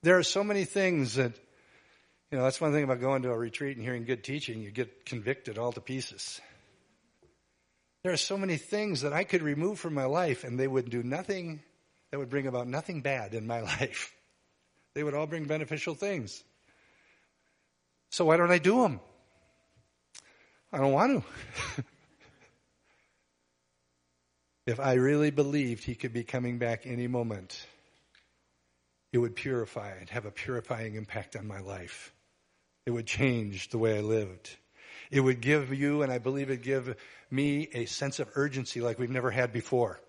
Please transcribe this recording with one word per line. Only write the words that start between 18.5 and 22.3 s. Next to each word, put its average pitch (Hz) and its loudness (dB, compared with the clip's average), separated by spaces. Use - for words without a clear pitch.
do 220 6
'em? 131 0
I 175 -4
don't 135 6
want 220 6
to. - -8
<laughs> - -20